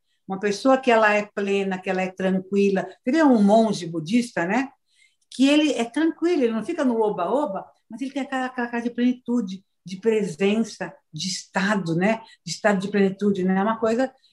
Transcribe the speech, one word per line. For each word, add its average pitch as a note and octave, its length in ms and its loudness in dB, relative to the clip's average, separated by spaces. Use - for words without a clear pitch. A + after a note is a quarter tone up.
Uma F#3+ 140 -6
pessoa G#3+ 380 2
que C4 120 0
ela A3 240 4
é G#3 180 0
plena, G3 460 -2
que F#3 100 -10
ela F#3 140 -2
é F#3 80 -4
tranquila. F#3+ 720 0
Você B3+ 80 -2
vê D#4+ 100 4
um B3+ 180 6
monge G3+ 460 4
budista, E3+ 580 -2
né? A#3+ 240 0
Que C4+ 180 2
ele D4 260 4
é A#3 100 -2
tranquilo, D#4+ 580 0
ele A3+ 100 2
não A3 120 -4
fica E4 200 -4
no A#3 160 0
oba-oba, A3 640 -2
mas A#3 120 -14
ele C4+ 100 -8
tem C4+ 120 -6
aquela, B3+ 240 -4
aquela B3 200 -6
cara A#3+ 160 -6
de A#3+ 80 -4
plenitude, A#3+ 760 -2
de F#3 140 -12
presença, G3+ 920 -2
de D#3+ 160 -8
estado, F#3 680 -2
né? G#3+ 260 0
De E3 80 -12
estado G#3 280 0
de G3 80 -6
plenitude, G3 560 0
né? F#3+ 160 2
É - 20 0
uma A3 160 -2
coisa A#3 340 -2